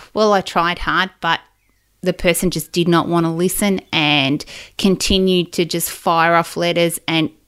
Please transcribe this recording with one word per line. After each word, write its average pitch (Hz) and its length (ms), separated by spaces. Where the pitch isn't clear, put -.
Well, 208 200
I 190 80
tried 175 380
hard, 175 320
but 165 180
the 180 100
person 175 400
just - 220
did 175 160
not 165 180
want 170 180
to 165 40
listen 185 500
and 147 500
continued 185 760
to 180 100
just 165 260
fire 170 460
off 170 220
letters 170 500
and 160 220